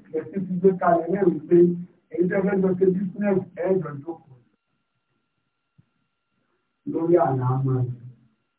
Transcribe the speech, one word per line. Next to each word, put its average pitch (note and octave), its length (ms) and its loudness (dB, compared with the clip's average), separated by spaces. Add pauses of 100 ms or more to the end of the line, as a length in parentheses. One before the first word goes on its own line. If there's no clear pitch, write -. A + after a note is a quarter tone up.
ẹ̀sìn D#3+ 320 -8
ti F3+ 140 -6
gbé F#3+ 180 4
kalẹ̀ E3+ 360 0
lẹ́rù F#3 320 2
pé F3 160 2 (500)
èyí E3+ 180 -2
tẹ́ G3 160 0
fẹ́ G3 160 0
lọ F#3 120 2
ṣe F#3+ 180 0
business, G3 520 0 (140)
ẹ E3+ 200 -6
jọ D#3 200 -2
jókòó. - 420 -14 (2500)
Lórí E3 300 0
àlàámọ̀ C3+ 580 0
rẹ̀. B2 160 -2 (680)